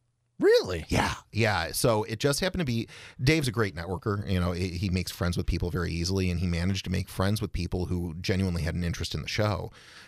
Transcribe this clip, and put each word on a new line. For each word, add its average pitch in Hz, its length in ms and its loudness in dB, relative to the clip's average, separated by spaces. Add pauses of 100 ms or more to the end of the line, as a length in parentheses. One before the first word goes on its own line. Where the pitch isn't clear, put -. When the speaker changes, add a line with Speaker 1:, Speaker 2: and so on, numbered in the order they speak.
(400)
Speaker 1:
Really? 370 500 4
Speaker 2:
Yeah, - 240 2 (180)
yeah. 101 400 2
So 113 340 4
it 110 140 -6
just 143 200 2
happened 185 220 -2
to 160 40 0
be, 113 220 -2 (360)
Dave's 151 240 6
a 120 40 2
great 98 240 0
networker. 92 520 -2
You 92 120 2
know, 87 140 2
he, 90 160 -2
he 90 200 -2
makes 90 220 0
friends 87 260 0
with 95 80 -2
people 87 240 0
very 85 220 -2
easily, 90 400 0
and 85 80 0
he 90 80 0
managed 87 380 0
to 90 60 -6
make 92 180 -2
friends 101 340 0
with 87 100 -6
people 90 320 -2
who 87 340 -4
genuinely 92 440 0
had 80 100 -2
an 87 100 -2
interest 85 300 -4
in 80 80 -4
the - 60 -10
show. 104 440 -2 (360)